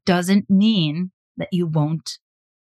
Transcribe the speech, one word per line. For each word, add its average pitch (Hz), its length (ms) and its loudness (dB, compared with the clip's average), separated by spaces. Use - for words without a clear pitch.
doesn't 185 460 0
mean 185 600 2
that 170 160 -8
you 175 140 -2
won't 156 520 -4